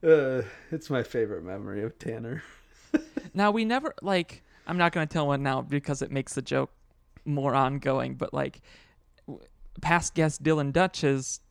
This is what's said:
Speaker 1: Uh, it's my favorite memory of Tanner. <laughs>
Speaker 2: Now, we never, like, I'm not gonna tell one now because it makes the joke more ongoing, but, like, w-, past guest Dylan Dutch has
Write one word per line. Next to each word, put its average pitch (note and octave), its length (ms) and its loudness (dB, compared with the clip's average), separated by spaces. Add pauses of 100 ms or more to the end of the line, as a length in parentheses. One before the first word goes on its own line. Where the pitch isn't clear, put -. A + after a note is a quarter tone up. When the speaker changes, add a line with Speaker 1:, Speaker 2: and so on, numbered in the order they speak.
Speaker 1:
Uh, C#3 380 6 (300)
it's D#3 180 -8
my B2+ 140 0
favorite G#2 400 -2
memory G2+ 400 -8
of - 160 -6
Tanner. A2+ 440 -8 (500)
<laughs> D#4 80 2 (320)
Speaker 2:
Now, G#3 180 4
we A3 140 2
never, C4 360 0
like, F3+ 400 0 (240)
I'm F3 120 -4
not F3 160 4
gonna D#3+ 120 0
tell D3+ 220 0
one C#3 160 2
now C3+ 180 0
because C#3 400 -2
it C3+ 100 -6
makes C3+ 220 -4
the C3+ 80 -4
joke C3+ 300 -2 (520)
more C#3+ 300 0
ongoing, C3+ 640 0
but, - 180 -6
like, C#3 280 -4 (680)
w-, - 180 -14 (360)
past E3 340 0
guest D#3 260 2
Dylan D3 320 2
Dutch F#3 280 2
has C#3 380 0 (120)